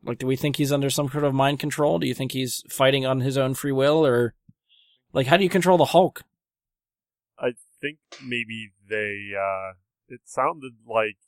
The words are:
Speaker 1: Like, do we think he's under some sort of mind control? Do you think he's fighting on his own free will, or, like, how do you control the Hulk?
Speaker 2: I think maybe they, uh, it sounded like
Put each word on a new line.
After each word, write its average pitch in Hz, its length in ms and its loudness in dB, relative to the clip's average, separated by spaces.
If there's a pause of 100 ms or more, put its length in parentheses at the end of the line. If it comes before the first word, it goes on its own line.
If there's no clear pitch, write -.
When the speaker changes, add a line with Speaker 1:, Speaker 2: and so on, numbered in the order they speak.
Speaker 1:
Like, 120 140 -6
do - 100 -6
we 131 80 0
think 143 200 -2
he's 143 160 0
under 139 180 0
some 147 200 -2
sort 147 140 -4
of 143 100 2
mind 139 260 2
control? 151 400 0
Do 151 80 -2
you 127 80 -2
think 131 160 -6
he's 131 380 -6
fighting 135 360 2
on 131 160 0
his 131 160 -2
own 131 160 0
free 139 180 -4
will, 143 340 4
or, 120 280 2 (800)
like, 131 140 0
how 156 100 4
do 202 60 4
you 180 60 2
control 180 280 4
the 151 80 6
Hulk? - 380 2 (1160)
Speaker 2:
I 127 120 0 (280)
think 147 200 -8 (240)
maybe 113 480 -8 (180)
they, 104 400 -4 (100)
uh, 95 340 -4 (360)
it 123 160 -16
sounded 135 480 -4 (140)
like 110 300 -2 (100)